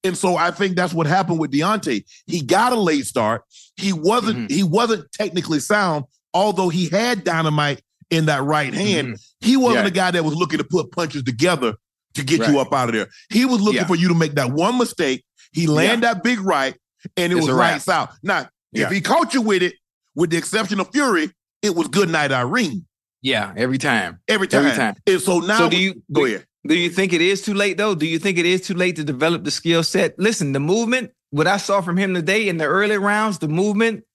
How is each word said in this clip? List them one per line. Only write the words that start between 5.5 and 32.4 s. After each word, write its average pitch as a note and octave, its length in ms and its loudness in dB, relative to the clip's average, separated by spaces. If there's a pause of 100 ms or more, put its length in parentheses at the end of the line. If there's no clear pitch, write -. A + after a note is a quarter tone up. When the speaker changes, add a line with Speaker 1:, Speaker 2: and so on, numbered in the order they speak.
Speaker 1:
sound, F3 460 0 (300)
although F#3+ 340 2
he E3+ 200 -2
had A3 340 0
dynamite D3+ 580 0 (300)
in D#3+ 160 2
that C#3+ 160 0
right C#3+ 300 0
hand. E3+ 340 0
Speaker 2:
Mm-hmm. - 400 -12
Speaker 1:
He C4 100 6
wasn't A#3+ 280 4
Speaker 2:
Yeah. - 20 0
Speaker 1:
a F#3 40 0
guy F#3 200 0
that E3+ 120 0
was D3+ 120 0
looking D#3+ 240 -2
to C#3+ 40 -2
put D#3 280 -2
punches D3 320 -4
together B2+ 500 0 (400)
to C#3+ 100 -8
get C#3+ 240 2
you D3 100 4
Speaker 2:
Right. C3 100 0
Speaker 1:
up D3 60 -2
out B2+ 160 0
of A2+ 60 -2
there. G#2 120 -2 (240)
He A#3+ 140 4
was B3 160 2
looking G3 200 2
Speaker 2:
Yeah. E3 60 -2
Speaker 1:
for F3+ 80 2
you F3 120 2
to F3 80 4
make D#3 200 0
that C3 160 0
one F#3+ 260 2
mistake. D3 460 -2 (300)
He E3 140 -2
landed F#3+ 380 2
Speaker 2:
Yeah. A#3 80 2
Speaker 1:
that E3+ 100 -8
big A#3+ 160 0
right, C#3+ 360 -2 (400)
and F3 180 0
it - 40 2
Speaker 2:
It's D#3+ 80 0
Speaker 1:
was - 80 0
Speaker 2:
a - 40 2
wrap. E3 160 2
Speaker 1:
lights - 160 -6
out. D#3+ 200 0 (140)
Now, E3 240 -2 (240)
Speaker 2:
Yeah. A2 140 -2
Speaker 1:
if - 60 -4
he G3 100 0
caught E4 320 2
you C4 80 2
with G3 220 2
it, F3 100 -2 (420)
with E3 160 0
the E3 60 0
exception G3 420 -2
of F3+ 120 -4
Fury, A3+ 400 0 (300)
it G3+ 140 0
was E3 140 0
good D3+ 200 2
night, D3+ 220 0
Irene. C3 540 -2 (360)
Speaker 2:
Yeah, A2 360 -2
every B2+ 200 0
time. A2 500 -2
Speaker 1:
Every F#3+ 200 0
time. C#3 180 2
Speaker 2:
Every B2 120 2
time. A2 180 -2 (120)
Speaker 1:
And F#3 140 2
so F3+ 180 2
now G3 200 0
Speaker 2:
So A#3 100 4
do F3 80 2
Speaker 1:
we F#3 60 2
Speaker 2:
you, F#3+ 100 0 (180)
Speaker 1:
go C#3+ 100 2
Speaker 2:
do, C#3 40 2
Speaker 1:
ahead. G#2+ 200 -4 (220)
Speaker 2:
do D#3 80 4
you F3 140 0
think F3+ 240 0
it E3 80 2
is F#3+ 220 2
too G#3 100 -4
late, G3 240 0
though? G#3 160 0
Do D#3 140 -2
you E3 120 -2
think F#3 200 -2
it E3+ 80 0
is F#3 140 2
too G3 140 -6
late F3+ 200 0
to D#3 80 -6
develop D#3 400 0
the D3 80 -4
skill E3 320 0
set? F3 360 0
Listen, F3+ 340 0
the C#3 60 -2
movement, A3 520 0 (200)
what D3+ 160 0
I F#3+ 100 2
saw G3 240 0
from F3 160 -2
him F#3+ 180 0
today G3 320 0